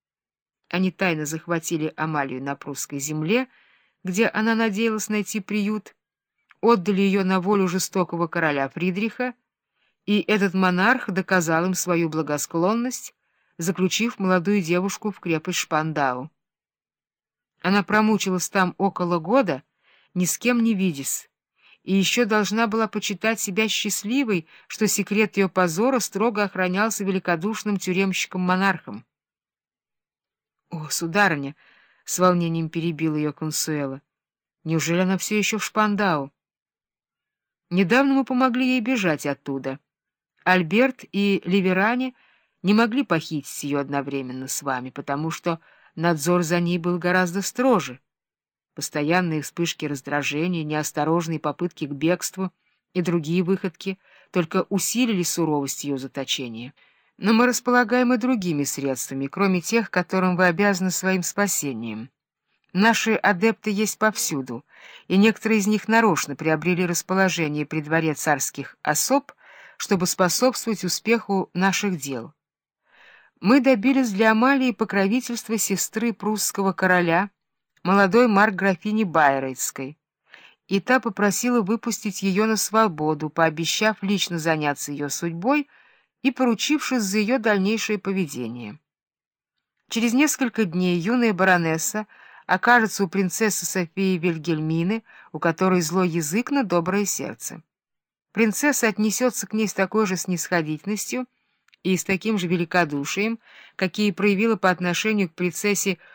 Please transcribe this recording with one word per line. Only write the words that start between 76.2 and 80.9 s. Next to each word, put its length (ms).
короля, 560
молодой 440
марк-графини 800
Байрейтской, 920
и 140
та 180